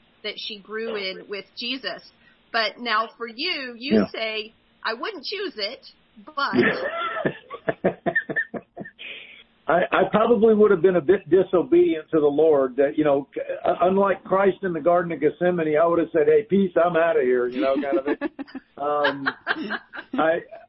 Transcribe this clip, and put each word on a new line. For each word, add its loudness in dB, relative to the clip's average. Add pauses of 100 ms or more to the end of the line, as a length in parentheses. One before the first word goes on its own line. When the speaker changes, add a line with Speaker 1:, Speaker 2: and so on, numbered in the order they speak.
(240)
Speaker 1:
that -10
she -14
grew -8
in -10
with -12 (120)
Jesus. -10 (500)
But -2
now -2
for -10
you, -8
you 0
Speaker 2:
Yeah. -2
Speaker 1:
say, -8 (280)
"I -4
wouldn't -10
choose -8
it, -10 (400)
but." -4
Speaker 2:
<laughs> -20 (1700)
I, 2 (100)
I 2
probably 4
would 6
have 2
been 4
a 2
bit 0
disobedient 2
to 2
the 4
Lord 2
that, 2
you 4
know, 2 (340)
uh, 0
unlike 2
Christ 2
in -2
the -4
Garden 2
of -8
Gethsemane, 0
I 4
would 2
have 0
said, 2
"Hey, 4
peace, 2 (100)
I'm 0
outta 2
here," 2
you -6
know, 0
kind -2
of -4
thing. -4
Speaker 3:
<laughs> -18
Speaker 2:
Um, -2 (840)
I, 0 (300)